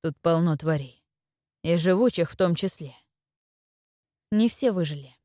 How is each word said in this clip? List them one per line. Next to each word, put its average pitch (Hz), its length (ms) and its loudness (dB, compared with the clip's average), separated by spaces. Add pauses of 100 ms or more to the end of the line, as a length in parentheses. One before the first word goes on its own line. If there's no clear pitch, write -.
Тут 160 180 -6
полно 165 360 2
тварей. 147 480 -4 (580)
И 170 140 0
живучих 185 540 2
в - 60 -18
том 175 180 2
числе». 160 400 -6 (1400)
Не 220 180 2
все 233 240 0
выжили. 151 420 -6 (100)